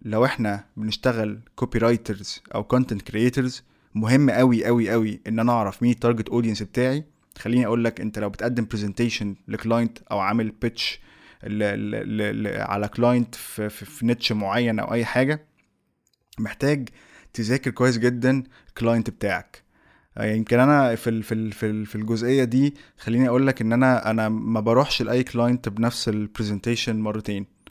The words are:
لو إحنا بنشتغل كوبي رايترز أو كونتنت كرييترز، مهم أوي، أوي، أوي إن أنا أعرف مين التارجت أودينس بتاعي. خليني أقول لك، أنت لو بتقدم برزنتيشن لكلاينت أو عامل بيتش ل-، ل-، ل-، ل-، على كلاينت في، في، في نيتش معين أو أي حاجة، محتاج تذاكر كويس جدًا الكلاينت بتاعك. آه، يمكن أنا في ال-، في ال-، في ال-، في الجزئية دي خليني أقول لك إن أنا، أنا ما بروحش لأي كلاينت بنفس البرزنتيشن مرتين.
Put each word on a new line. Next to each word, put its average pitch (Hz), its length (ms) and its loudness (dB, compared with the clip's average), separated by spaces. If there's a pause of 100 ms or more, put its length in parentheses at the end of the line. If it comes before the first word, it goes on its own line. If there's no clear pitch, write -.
لو 110 240 2
إحنا 104 380 -2 (140)
بنشتغل 110 640 -2 (160)
كوبي 123 240 -2
رايترز 113 640 0 (140)
أو 104 80 -4
كونتنت 123 380 0
كرييترز، 123 640 -2 (320)
مهم 123 340 4
أوي، 120 380 4
أوي، 117 260 2
أوي 110 340 0
إن 113 120 -2
أنا 120 120 2
أعرف 107 300 0
مين 120 100 4
التارجت 117 380 0
أودينس 113 340 0
بتاعي. 131 420 -2 (320)
خليني 120 280 0
أقول 117 180 0
لك، 113 180 -2
أنت 107 180 -6
لو 104 100 -2
بتقدم 117 420 -2
برزنتيشن 104 640 -2 (120)
لكلاينت 113 500 -2 (140)
أو 101 80 -2
عامل 110 320 0 (100)
بيتش - 380 -4 (440)
ل-، 113 60 -10
ل-، 107 680 -4
ل-، 107 260 -2
ل-، 101 180 -4
على 104 260 -4
كلاينت 120 480 2
في، - 340 -8
في، 104 160 -14
في - 200 -6
نيتش 117 260 0
معين 107 480 0
أو 104 140 -4
أي 117 120 0
حاجة، 139 400 0 (920)
محتاج 131 500 -2 (440)
تذاكر 120 380 -2
كويس 123 260 2
جدًا 123 460 2 (240)
الكلاينت 117 420 0
بتاعك. 95 540 -4 (540)
آه، 110 160 -2
يمكن 110 260 2
أنا 135 360 6
في 120 140 -4
ال-، 113 140 -2
في 110 100 -6
ال-، 110 180 -4
في 113 140 -6
ال-، 107 200 -2
في - 100 -12
الجزئية 117 480 2
دي 135 320 2 (220)
خليني 123 300 2
أقول 127 200 4
لك 127 140 0
إن 113 120 0
أنا، 123 380 4
أنا 110 180 0
ما 110 300 -2
بروحش 120 420 2
لأي 120 220 0
كلاينت 123 460 0
بنفس 117 400 -2
البرزنتيشن 107 920 -2
مرتين. 107 560 -6 (160)